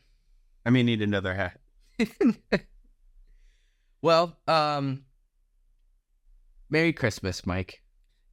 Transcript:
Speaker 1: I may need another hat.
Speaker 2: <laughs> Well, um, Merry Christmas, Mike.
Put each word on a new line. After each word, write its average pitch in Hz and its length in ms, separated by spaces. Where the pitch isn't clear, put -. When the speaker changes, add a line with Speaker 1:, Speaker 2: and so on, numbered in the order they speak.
Speaker 1:
I 117 60
may 127 100
need 117 220
another 98 320
hat. 95 240
Speaker 2:
<laughs> - 680
Well, 165 360
um, 147 560
Merry 156 240
Christmas, - 520
Mike. 92 360